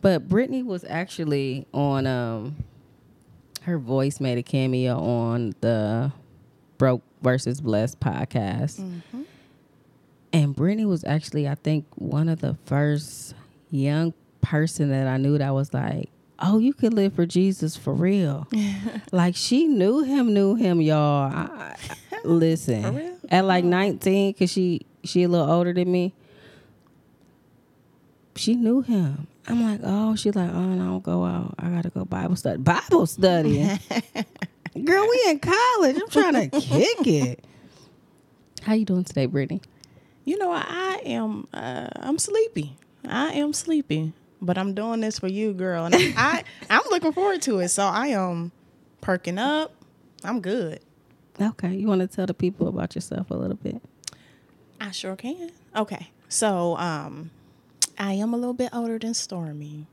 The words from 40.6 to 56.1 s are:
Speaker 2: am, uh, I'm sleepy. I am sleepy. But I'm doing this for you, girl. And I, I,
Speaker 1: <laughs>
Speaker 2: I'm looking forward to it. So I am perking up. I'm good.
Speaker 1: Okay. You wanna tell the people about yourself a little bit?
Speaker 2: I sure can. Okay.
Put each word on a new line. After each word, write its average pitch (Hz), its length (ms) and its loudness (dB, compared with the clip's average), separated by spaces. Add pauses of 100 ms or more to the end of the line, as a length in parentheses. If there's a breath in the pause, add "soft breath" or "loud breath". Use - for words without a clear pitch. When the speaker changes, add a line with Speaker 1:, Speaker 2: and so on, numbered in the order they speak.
Speaker 2:
am, 226 480 -6
uh, - 440 -8
I'm 294 220 -4
sleepy. 403 580 -2 (320)
I 277 240 -2
am 294 200 0
sleepy. 165 600 -2 (300)
But 180 140 0
I'm 196 180 -2
doing 226 260 -4
this 214 180 -4
for - 100 -6
you, 208 240 -2
girl. 180 340 -4
And 175 80 4
I, 359 220 4
I, 294 280 0 (120)
Speaker 1:
<laughs> - 140 -8
Speaker 2:
I'm - 200 6
looking 339 220 2
forward 370 300 0
to 220 160 0
it. 180 100 0
So 196 160 0
I 202 240 0
am 180 440 -2 (480)
perking 180 380 -2
up. 302 340 0 (520)
I'm 220 160 -2
good. 180 400 -4 (600)
Speaker 1:
Okay. 202 340 -2
You 196 140 -2
wanna 185 180 2
tell 185 200 -4
the 190 80 -4
people 180 340 -2
about 175 260 -6
yourself - 360 -8
a - 40 -6
little 196 220 -4
bit? - 260 -8 (960 loud breath)
Speaker 2:
I 208 120 -10
sure 190 240 -8
can. 339 340 -10 (260)
Okay. 208 320 -6 (200)